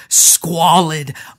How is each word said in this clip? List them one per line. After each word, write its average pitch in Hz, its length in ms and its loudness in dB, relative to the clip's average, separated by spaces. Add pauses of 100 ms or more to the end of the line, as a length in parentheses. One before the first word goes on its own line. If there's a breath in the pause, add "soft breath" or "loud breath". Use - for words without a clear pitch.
squalid, 165 1080 0 (220 loud breath)